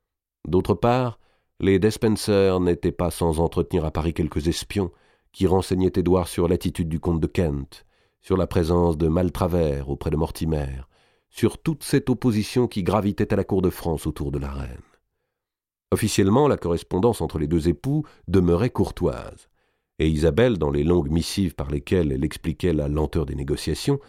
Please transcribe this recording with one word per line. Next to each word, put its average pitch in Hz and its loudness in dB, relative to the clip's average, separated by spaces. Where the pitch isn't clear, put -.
D'autre - 2
part, 120 0
les 98 4
Despenser 98 2
n'étaient 87 2
pas 85 -2
sans 82 0
entretenir 82 0
à 78 -2
Paris 80 -2
quelques 82 -2
espions 87 -4
qui 95 -2
renseignaient 92 2
Édouard 87 2
sur 85 -2
l'attitude 87 -2
du 80 -4
comte 82 0
de 80 -2
Kent, 71 -4
sur - -2
la 87 0
présence 85 2
de 82 2
Maltravers 82 0
auprès 69 -4
de 76 -2
Mortimer, 76 -4
sur - -2
toute - -6
cette 135 0
opposition 117 0
qui 104 -4
gravitait 98 0
à 104 2
la 95 0
cour 95 0
de 90 2
France 80 -4
autour 71 -6
de 69 -4
la 69 -8
reine. 67 -12
Officiellement, 107 4
la 107 2
correspondance 90 0
entre 80 -4
les 76 -2
deux 82 2
époux 139 -2
demeurait 87 4
courtoise, - -4
et 78 4
Isabelle, 82 2
dans 78 0
les 71 0
longues 80 2
missives 85 -2
par 69 -8
lesquelles 76 0
elle 67 -2
expliquait 82 -2
la 73 0
lenteur 76 -2
des 69 -8
négociations, 73 -2